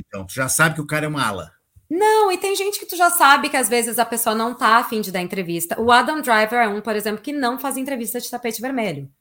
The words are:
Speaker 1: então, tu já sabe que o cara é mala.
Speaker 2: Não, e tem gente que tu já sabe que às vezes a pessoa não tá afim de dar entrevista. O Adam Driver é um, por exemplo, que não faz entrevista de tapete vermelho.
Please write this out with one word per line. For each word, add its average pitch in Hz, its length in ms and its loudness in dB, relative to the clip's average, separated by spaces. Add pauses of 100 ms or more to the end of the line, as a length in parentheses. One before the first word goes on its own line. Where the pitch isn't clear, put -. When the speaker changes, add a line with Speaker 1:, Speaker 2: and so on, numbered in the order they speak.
Speaker 1:
então, 98 180 -12
tu - 80 -16
já 131 160 -2
sabe 160 260 2
que 160 60 -4
o 147 60 -8
cara 151 180 -2
é 151 40 -2
mala. 107 420 -4 (380)
Speaker 2:
Não, 427 420 4
e 359 60 -2
tem 392 180 -2
gente 392 240 -4
que 415 60 -16
tu 277 120 -10
já 349 140 4
sabe 285 380 4
que 294 80 0
às 247 120 0
vezes 233 300 0
a 233 60 2
pessoa 226 300 -2
não 233 200 -2
tá 226 220 6
afim 240 240 0
de 185 100 -6
dar 180 100 -2
entrevista. 175 580 -4
O 233 120 4
Adam 262 300 4
Driver 226 380 2
é 226 80 4
um, 202 140 -4
por 220 140 -4
exemplo, 214 260 -4
que 294 100 -8
não 262 280 -2
faz 269 180 -4
entrevista 254 420 -6
de 233 100 -8
tapete 233 320 -8
vermelho. 214 480 -4 (120)